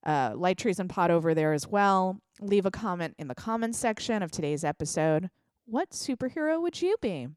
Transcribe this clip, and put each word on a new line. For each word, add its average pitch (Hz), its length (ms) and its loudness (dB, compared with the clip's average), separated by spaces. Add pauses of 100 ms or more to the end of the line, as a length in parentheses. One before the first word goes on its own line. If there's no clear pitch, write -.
Uh, 139 300 0
Light 180 240 0
Trees 190 220 0
and 185 80 -4
Pod 175 220 2
over 165 240 4
there 156 180 4
as 151 160 -2
well. 196 520 2 (200)
Leave 202 260 2
a 190 40 2
comment 175 480 -4
in 147 100 -8
the 127 60 -6
comments 226 440 -4
section 220 440 -2
of 165 80 -4
today's 151 340 -2
episode. 156 680 0 (360)
What 262 240 -4
superhero 302 720 -2
would 339 200 -4
you 370 200 2
be? 151 360 -4